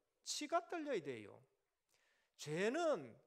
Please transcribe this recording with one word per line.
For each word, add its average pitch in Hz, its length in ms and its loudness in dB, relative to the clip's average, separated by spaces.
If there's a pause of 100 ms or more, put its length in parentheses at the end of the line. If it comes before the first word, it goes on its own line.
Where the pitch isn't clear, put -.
(240)
치가 330 440 0
떨려야 294 340 0
돼요. 113 400 -8 (920)
죄는 196 800 2 (100)